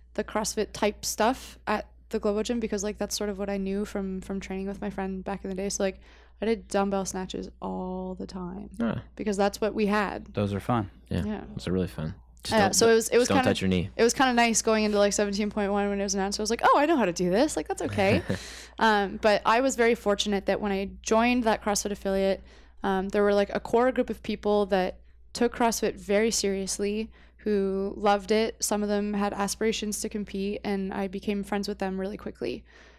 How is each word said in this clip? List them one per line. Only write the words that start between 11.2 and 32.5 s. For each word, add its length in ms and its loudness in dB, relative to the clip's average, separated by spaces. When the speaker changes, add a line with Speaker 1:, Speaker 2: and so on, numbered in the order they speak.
Speaker 1:
Yeah. 200 -6
Speaker 2:
Those 140 -6
are 40 0
really 140 2
fun. 280 -8
Just 120 -2
Speaker 1:
Uh, 40 6
Speaker 2:
don't, 160 4
Speaker 1:
so 160 6
it 40 8
was, 140 2
it 100 2
was 100 4
Speaker 2:
don't 100 4
Speaker 1:
kinda, 120 4
Speaker 2:
touch 120 0
your 60 2
knee. 280 2
Speaker 1:
it 60 2
was 100 6
kinda 220 4
nice 260 4
going 240 2
into, 140 2
like, 140 6
seventeen 380 0
point 220 0
one 160 2
when 100 -2
it 40 -2
was 120 -2
announced. 240 -2
I 40 -4
was 80 -4
like, 120 -2
"Oh, 160 6
I 80 6
know 100 4
how 80 4
to 80 2
do 180 0
this. 260 2
Like, 120 -4
that's 140 -4
okay." 440 2
Speaker 2:
<laughs> 540 -8
Speaker 1:
Um, 420 2
but 240 6
I 140 6
was 160 2
very 180 4
fortunate 520 0
that 140 0
when 120 -2
I 180 -4
joined 420 4
that 180 2
CrossFit 300 -2
affiliate, 500 0
um, 280 0
there 120 2
were, 100 6
like, 220 4
a 60 -2
core 320 4
group 180 -2
of 120 -8
people 440 2
that 320 0
took 220 0
CrossFit 400 2
very 380 2
seriously, 800 -2
who 600 0
loved 360 2
it. 320 2
Some 180 0
of 60 0
them 260 0
had 180 0
aspirations 680 -2
to 80 -6
compete, 560 -6
and 280 -2
I 140 -4
became 380 -4
friends 240 -2
with 100 -6
them 220 -4
really 160 -6
quickly. 480 -8